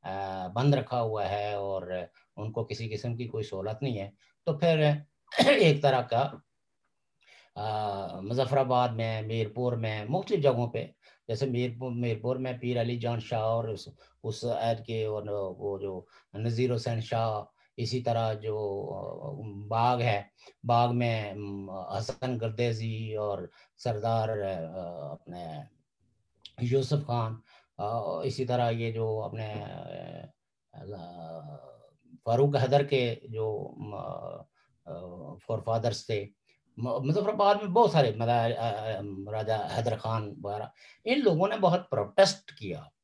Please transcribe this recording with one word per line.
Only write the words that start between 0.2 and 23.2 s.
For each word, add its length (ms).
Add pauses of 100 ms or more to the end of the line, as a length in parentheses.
बंद 260
रखा 240
हुआ 260
है 360
और 500 (260)
उनको 280
किसी 240
किस्म 280
की 80
कोई 180
सहूलत 400
नहीं 160
है, 140 (340)
तो 60
फिर 520 (280)
<clears throat> 160
एक 340
तरह 180
का, 420 (1120)
अ, 640
मुजफ्फराबाद 720
में, 300
मीरपुर 540
में, 320
मुख्तलिफ 320
जगहों 280
पे, 260 (340)
जैसे 180
मीरपुर, 460
मीरपुर 460
में 200
पीर 200
अली 200
जान 220
शाह 200
और 300
उस, 240 (300)
उस 200
ऐद 360
के 260
और 160 (360)
वो 200
जो 280 (300)
नज़ीर 340
हुसैन 300
शाह, 580 (200)
इसी 220
तरह 340
जो, 480
अ, 600 (260)
बाग 340
है, 280 (360)
बाग 240
में, 400
अम, 400 (220)
हसन 460
गर्देजी 760
और 360 (280)